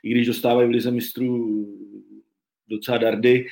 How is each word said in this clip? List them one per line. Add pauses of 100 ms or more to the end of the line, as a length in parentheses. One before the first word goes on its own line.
i
když
dostávají
v
Lize
mistrů (1000)
docela
dardy,